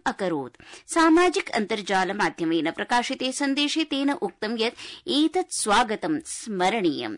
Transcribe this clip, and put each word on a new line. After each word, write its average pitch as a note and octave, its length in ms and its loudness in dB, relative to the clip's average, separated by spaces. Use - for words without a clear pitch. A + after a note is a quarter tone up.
अकरोत्। F3 560 -4
सामाजिक E4+ 580 4
अन्तर्जाल G3 600 -2
माध्यमेन E3 600 0
प्रकाशिते A#3+ 600 -2
सन्देशे C#4+ 520 0
तेन C#4 280 0
उक्तं A3 480 -4
यत् - 480 -6
एतत् D#4 460 0
स्वागतं G#3+ 640 0
स्मरणीयम्। F3+ 1000 -2